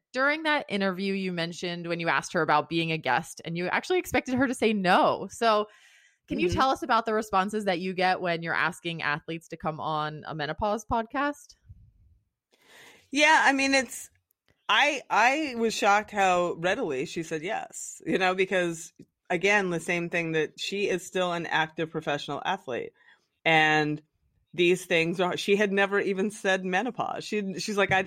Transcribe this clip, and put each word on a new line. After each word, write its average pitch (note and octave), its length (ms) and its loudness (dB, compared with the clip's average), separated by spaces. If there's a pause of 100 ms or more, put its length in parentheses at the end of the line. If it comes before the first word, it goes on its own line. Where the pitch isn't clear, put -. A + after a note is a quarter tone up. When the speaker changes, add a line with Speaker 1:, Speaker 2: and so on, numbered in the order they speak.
(140)
Speaker 1:
during C#4+ 300 0
that D4+ 260 0
interview, G3 440 -2
you F#3+ 200 -2
mentioned E3+ 520 -6
when E3+ 140 -2
you E3 80 -2
asked D3 240 0
her F3 100 0
about D3+ 280 2
being E3 240 0
a D#3+ 40 -2
guest, C3 460 -2
and E3+ 140 -6
you F3+ 100 -2
actually F4+ 320 0
expected D#4+ 360 -2
her B3+ 120 2
to A#3 60 -2
say A3+ 180 2
no. G3 580 2
So G#3+ 360 2 (640)
can D4 100 -4
you F4+ 80 2
Speaker 2:
Mm-hmm. E4+ 100 0
Speaker 1:
tell C4+ 120 4
us D4 120 0
about A3+ 240 0
the A3 80 0
responses G#3 520 0
that F3+ 160 0
you F#3 120 -4
get F3+ 280 0
when E3+ 200 -2
you're E3 140 -4
asking E3 460 -4
athletes D#3 480 -6
to E3 80 -12
come D#3 240 -6
on D3+ 440 -6
a - 80 -10
menopause E3 520 -4
podcast? C4+ 720 -4 (1600)
Speaker 2:
Yeah, D4+ 320 6
I C#4 100 6
mean, C4+ 200 2
it's, - 360 -2 (580)
I, C4 420 2
I C4 480 4
was A3+ 160 2
shocked G#3 380 4
how F3+ 420 2
readily E3+ 520 -2
she E3+ 180 -8
said D#3+ 200 -8
yes, - 640 -10
you E3 120 0
know, F#3 160 2
because, F#3 580 0 (380)
again, F#3+ 400 2
the E3+ 100 -2
same E3+ 300 -2
thing E3 240 -2
that D#3 260 -2
she G3+ 300 -2
is F3+ 160 -2
still F3+ 280 -2
an E3+ 120 -4
active D#3+ 460 -2
professional D3 520 -4
athlete. C#3+ 480 -4 (540)
And D#3 560 4 (520)
these F3 320 2
things E3 340 0
are, F3+ 180 0
she - 180 2
had G3+ 160 0
never G3 280 2
even G3 320 -2
said F#3+ 340 0
menopause. F#3+ 580 -4
She, G3 360 -4
she's G3+ 180 -4
like, F#3+ 140 2
"I, F#3+ 160 2